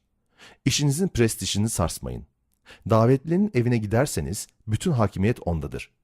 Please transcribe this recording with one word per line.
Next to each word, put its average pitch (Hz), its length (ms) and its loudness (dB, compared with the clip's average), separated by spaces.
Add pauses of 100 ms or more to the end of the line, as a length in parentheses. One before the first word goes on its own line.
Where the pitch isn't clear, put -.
(640)
İşinizin 143 420 0
prestijini 110 600 0
sarsmayın. 64 560 -4 (640)
Davetlinin 139 640 4
evine 123 240 2
giderseniz 104 680 -2 (200)
bütün 110 240 -2
hakimiyet 110 560 0
ondadır. 69 440 -6 (120)